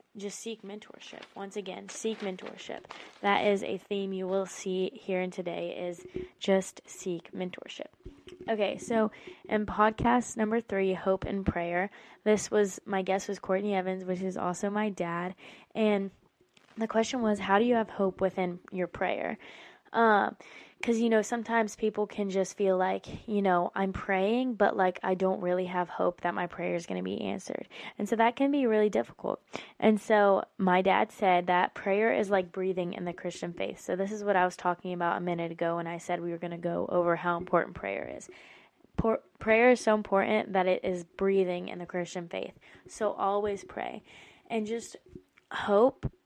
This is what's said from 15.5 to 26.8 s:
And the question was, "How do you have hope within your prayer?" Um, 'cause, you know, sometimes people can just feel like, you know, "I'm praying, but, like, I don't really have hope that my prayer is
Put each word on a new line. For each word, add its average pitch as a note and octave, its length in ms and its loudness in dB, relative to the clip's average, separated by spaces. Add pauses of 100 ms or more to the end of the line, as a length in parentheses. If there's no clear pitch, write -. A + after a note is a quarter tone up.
And G#3 380 2 (640)
the A3 140 -2
question A3+ 320 0
was, G#3 180 2
"How G3 180 4
do A3 60 6
you A#3+ 120 4
have A3 160 0
hope G3 280 0
within F#3 400 0 (100)
your F3+ 180 -2
prayer?" - 500 -4 (560)
Um, G#3+ 420 4 (480)
'cause, A#3 160 2
you A#3 100 2
know, A3 120 6
sometimes A3+ 560 -2
people G#3+ 280 0
can G3+ 240 -4
just F#3 280 0
feel F#3+ 200 4
like, F#3+ 500 -4
you G#3 140 0
know, F3+ 320 4
"I'm F#3+ 200 0
praying, G#3+ 600 0
but, G3+ 200 2
like, F#3 260 2
I F#3 140 0
don't F#3+ 240 0
really F3+ 280 0
have F3+ 220 -2
hope F3+ 320 -2
that F3 120 -2
my F3+ 140 -4
prayer F3 280 -4
is F3 100 -6